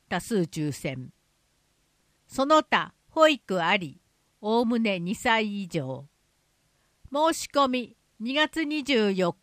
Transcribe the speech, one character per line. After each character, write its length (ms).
多 100
数 220
抽 320
選。 380
そ 200
の 160
他、 320
保 180
育 360
あ 120
り、 240
お 180
お 20
む 160
ね 180
二 160
歳 480
以 60
上。 400
申 200
し 200
込 160
み、 280
二 160
月 300
二 180
十 300
四 300